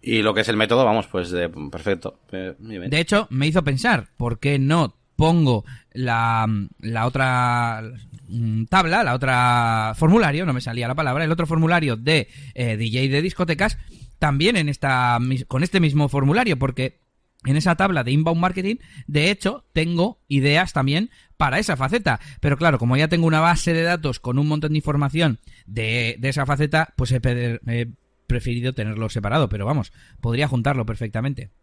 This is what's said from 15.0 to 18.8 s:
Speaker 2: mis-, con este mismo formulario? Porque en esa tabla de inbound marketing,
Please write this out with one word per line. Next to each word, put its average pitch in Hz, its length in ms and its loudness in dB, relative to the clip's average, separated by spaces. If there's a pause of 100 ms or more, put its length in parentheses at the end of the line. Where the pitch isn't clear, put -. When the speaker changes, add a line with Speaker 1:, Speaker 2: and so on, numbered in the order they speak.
Speaker 2:
mis-, 127 260 -2
con 131 180 -2
este 185 160 2
mismo 147 280 4
formulario? 143 520 2
Porque 131 400 -4 (460)
en 135 120 2
esa 170 180 2
tabla 185 280 0
de 120 80 -2
inbound 160 280 2
marketing, 185 360 -2 (320)